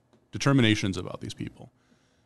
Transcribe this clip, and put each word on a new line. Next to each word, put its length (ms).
determinations 640
about 240
these 140
people. 360